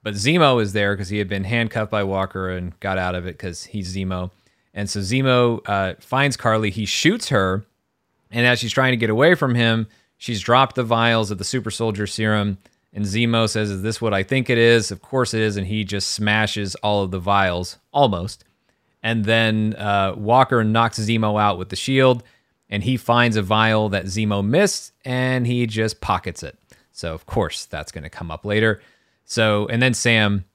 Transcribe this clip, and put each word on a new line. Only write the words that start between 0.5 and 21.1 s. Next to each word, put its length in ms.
is 120
there 220
'cause 140
he 80
had 120
been 160
handcuffed 460
by 120
Walker 460
and 300
got 180
out 180
of 100
it 140
'cause 260
he's 300
Zemo. 340
And 160
so 100
Zemo, 680
uh, 320
finds 380
Carly, 320
he 160
shoots 440
her, 360
and 160
as 140
she's 140
trying 200
to 40
get 120
away 260
from 200
him, 320
she's 240
dropped 340
the 80
vials 480
of 60
the 60
super 280
soldier 360
serum, 500
and 120
Zemo 420
says, 220
"Is 140
this 180
what 120
I 100
think 260
it 80
is?" 340
Of 100
course 320
it 80
is, 140
and 120
he 160
just 280
smashes 640
all 280
of 80
the 80
vials, 580
almost. 500
And 240
then, 500
uh, 420
Walker 460
knocks 360
Zemo 420